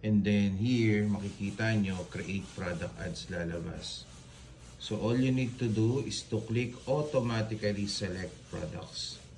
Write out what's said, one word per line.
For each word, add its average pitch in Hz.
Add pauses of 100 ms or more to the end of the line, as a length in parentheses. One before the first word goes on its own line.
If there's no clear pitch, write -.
And 107
then 98
here, 110
makikita 101
nyo, 95 (160)
create 95 (160)
product 87
ads 92
lalabas. - (720)
So, -
all 110
you 131
need 127
to 113
do 113
is -
to -
click 117 (160)
automatically 110
select 90 (160)
products. - (220)